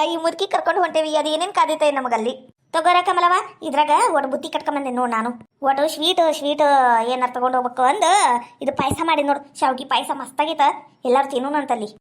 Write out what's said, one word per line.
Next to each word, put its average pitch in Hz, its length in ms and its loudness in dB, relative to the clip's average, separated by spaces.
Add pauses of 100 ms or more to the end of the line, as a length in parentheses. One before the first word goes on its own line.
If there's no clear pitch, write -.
ಈ 339 80 -4
ಮುದುಕಿ 330 320 -4
ಕರ್ಕೊಂಡು 359 340 0
ಹೊಂಟೇವಿ, 311 340 0
ಅದ್ 302 120 0
ಏನೇನ್ 320 260 -2
ಕಾದೈತೆ 302 380 2
ನಮಗಲ್ಲಿ. 240 420 -2 (400)
ತಗೋರ 330 280 2
ಕಮಲವ, 349 320 2 (300)
ಇದ್ರಾಗ 294 280 0 (200)
ಒಟ್ 277 160 0
ಬುತ್ತಿ 277 220 -6
ಕಟ್ಕೊಂಬಂದೆ 294 420 -4
ನೋಡ್ 247 200 -2
ನಾನು. 226 180 -2 (320)
ಒಟ್ಟು 269 260 2
ಸ್ವೀಟ್, 320 340 0 (120)
ಸ್ವೀಟ್ 294 320 0 (420)
ಏನಾರ 247 260 -2
ತಗೊಂಡ್ 254 220 -2
ಹೋಗ್ಬೇಕು 254 280 -2
ಅಂದ್ 320 260 2 (520)
ಇದು 269 100 -2
ಪಾಯಸ 269 320 -2
ಮಾಡಿ 320 200 0
ನೋಡು, 285 180 0 (180)
ಶಾವ್ಗಿ 262 260 -2
ಪಾಯಸ 269 280 -4
ಮಸ್ತಾಗೈತ, 294 480 -4 (440)
ಎಲ್ಲಾರು 262 260 2
ತಿನ್ನೋಣ 277 240 -4
ಅಂತಲ್ಲಿ. 240 340 -4 (120)